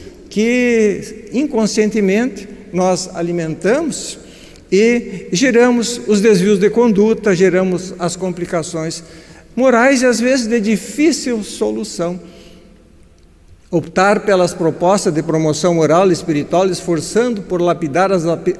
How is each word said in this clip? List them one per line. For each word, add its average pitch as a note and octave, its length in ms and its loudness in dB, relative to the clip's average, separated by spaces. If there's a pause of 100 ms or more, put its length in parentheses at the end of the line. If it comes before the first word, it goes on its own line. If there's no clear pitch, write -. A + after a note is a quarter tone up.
(300)
que A3+ 1000 0
inconscientemente A3 1160 -2 (240)
nós F3+ 400 -2
alimentamos F3 1080 -4 (500)
e A3 600 0
geramos A#3+ 760 2
os G#3 120 2
desvios G3 400 4
de G3+ 100 4
conduta, G#3+ 640 2
geramos F3+ 640 0
as E3+ 200 -4
complicações E3+ 840 -6 (540)
morais B3 460 4
e B3+ 40 2
às A#3+ 140 2
vezes B3 260 2
de A#3 140 0
difícil A#3 840 0
solução. G3+ 800 -6 (1500)
Optar F#3+ 480 0
pelas F#3 340 2
propostas F3 600 0
de D#3 100 -2
promoção D#3+ 500 0
moral E3 360 4
e F3 40 4
espiritual, D#3+ 560 0
esforçando F#3+ 720 -2
por F3+ 200 -4
lapidar E3+ 500 0
as F3 140 0
ap-, E3+ 340 -2